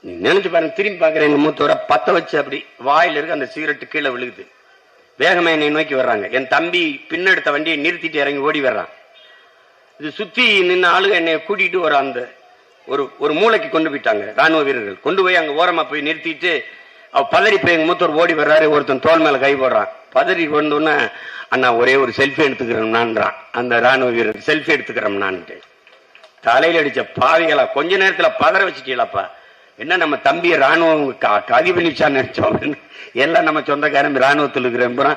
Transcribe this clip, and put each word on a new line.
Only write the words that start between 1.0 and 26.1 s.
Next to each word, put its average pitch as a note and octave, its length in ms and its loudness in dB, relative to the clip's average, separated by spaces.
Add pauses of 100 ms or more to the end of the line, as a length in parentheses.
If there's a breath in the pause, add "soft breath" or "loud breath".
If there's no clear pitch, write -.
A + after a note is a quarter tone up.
பாக்குறேன், D#3 220 2
எங்க D3 140 2
மூத்தவரை D3+ 340 2 (120)
பத்த - 240 2
வச்சு - 260 0
அப்படி C#3+ 200 -4 (280)
வாயில D#3+ 240 4
இருக்கு D#3 220 -4
அந்த C#3+ 140 -4
சிகரெட் D3+ 420 -8
கீழே D3 200 -4
விழுகுது. B2 360 -8 (760)
வேகமா E3+ 320 2
என்னை D3+ 200 0
நோக்கி D3+ 240 -2
வர்றாங்க. A#2 360 0
என் C3 180 -2
தம்பி E3+ 340 0 (260)
பின்னெடுத்த F3 420 0
வண்டியை D#3 280 -2
நிறுத்திட்டு D#3+ 360 -4
இறங்கி C#3+ 260 -2
ஓடி D3+ 220 -2
வர்றான். A2 280 -2 (1080 soft breath)
இது D3 120 -10
சுத்தி G#3+ 340 -4 (240)
நின்ன F3+ 180 2
ஆளுங்க F#3 240 2
என்னை E3 240 0
கூட்டிட்டு F#3+ 460 -2
ஒரு D3+ 160 0
அந்த C3+ 220 -2 (680)
ஒரு, C#3 160 -4 (160)
ஒரு D3 140 0
மூலைக்கு G#3+ 360 2
கொண்டு D#3+ 220 0
போயிட்டாங்க A2+ 340 -2 (100)
ராணுவ D#3 280 2
வீரர்கள். A#2 380 -4
கொண்டு F#3 220 0
போய் F3+ 140 2
அங்க D#3 160 0
ஓரமா E3 360 0
போய் D3 200 -6
நிறுத்திட்டு, D#3+ 440 -4 (580 loud breath)
அவ C#3 200 0
பதறி G3 320 4
போய் F3 100 2
எங்க D#3+ 120 2
மூத்தவர் E3+ 320 0
ஓடி E3+ 180 2
வர்றாரு, D#3 340 2
ஒருத்தன் C#3 320 0
தோள் D#3+ 180 4
மேல D3 200 2
கை C#3 160 2
போடுறான். A#2+ 340 0 (260)
பதறி E3 340 0
வந்தோடனே, D3+ 480 0 (520 loud breath)
"அண்ணா, B2+ 260 0
ஒரே B2 220 4
ஒரு B2+ 200 2
செல்ஃபி C#3 260 0
எடுத்துக்கிறோம்னான்றான் A2+ 960 0 (160)
அந்த A#2+ 260 0
ராணுவ B2+ 320 2
வீரர், A2 360 -2
செல்ஃபி D3+ 240 -2
எடுத்துக்கிறோம்னான்ட்டு." G2+ 840 -4 (840)